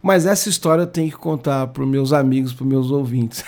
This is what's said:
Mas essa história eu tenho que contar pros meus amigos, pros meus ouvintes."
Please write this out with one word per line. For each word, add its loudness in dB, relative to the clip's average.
Mas 4
essa 0
história 2
eu 0
tenho -2
que -18
contar -4
pros -6
meus 0
amigos, 2
pros -4
meus 0
ouvintes." -2